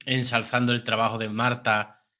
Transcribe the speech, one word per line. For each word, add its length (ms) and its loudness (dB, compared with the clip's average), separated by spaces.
ensalzando 680 0
el 120 -2
trabajo 340 0
de 100 -4
Marta 800 0